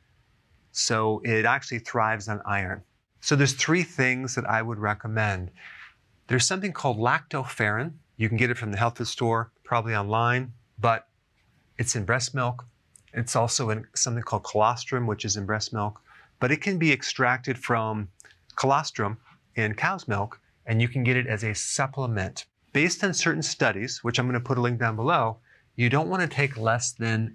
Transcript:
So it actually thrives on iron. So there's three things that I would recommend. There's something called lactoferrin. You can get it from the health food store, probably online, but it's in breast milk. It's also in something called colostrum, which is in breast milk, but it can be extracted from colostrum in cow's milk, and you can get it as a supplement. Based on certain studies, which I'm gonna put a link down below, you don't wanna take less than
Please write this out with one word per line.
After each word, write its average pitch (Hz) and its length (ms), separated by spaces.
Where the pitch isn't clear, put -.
So 110 520
it 110 200
actually 123 360
thrives 110 480
on 104 180
iron. 98 360
So - 140
there's 139 200
three 170 280
things 127 540
that 113 120
I 110 140
would 113 160
recommend. 104 720
There's 123 180
something 190 260
called 127 240
lactoferrin. 131 960
You 110 120
can 113 80
get 120 140
it 120 60
from 110 140
the 101 80
health 117 200
food 117 100
store, 113 420
probably 113 320
online, 117 560
but 113 300
it's - 200
in 107 80
breast 120 320
milk. 123 280
It's 120 220
also 117 360
in 107 140
something 117 260
called 107 220
colostrum, 120 640
which 104 160
is 101 120
in 104 80
breast 107 280
milk, 104 280
but 127 140
it 151 100
can 196 160
be 160 140
extracted 127 640
from 110 480
colostrum 131 640
in 107 180
cow's 175 320
milk, 101 340
and 113 140
you 120 60
can 123 160
get 123 140
it 127 100
as 110 160
a 110 100
supplement. 120 920
Based 170 300
on 190 100
certain 160 300
studies, 113 640
which 120 160
I'm 123 60
gonna 123 120
put 123 180
a 123 60
link 120 160
down 113 160
below, 113 440
you 120 160
don't 151 180
wanna 180 200
take 143 280
less 113 360
than 110 420